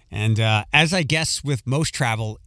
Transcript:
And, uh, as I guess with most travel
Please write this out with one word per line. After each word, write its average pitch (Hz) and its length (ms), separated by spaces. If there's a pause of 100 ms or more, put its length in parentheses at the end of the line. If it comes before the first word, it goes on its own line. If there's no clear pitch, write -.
And, 107 300
uh, 110 240 (100)
as 156 200
I 185 100
guess 156 400
with 139 240
most 143 260
travel 110 540